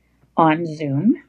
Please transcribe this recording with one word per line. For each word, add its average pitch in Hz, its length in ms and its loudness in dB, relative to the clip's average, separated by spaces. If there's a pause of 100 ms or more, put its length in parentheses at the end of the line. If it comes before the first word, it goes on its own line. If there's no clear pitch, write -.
(360)
on 165 300 2
Zoom 156 640 -2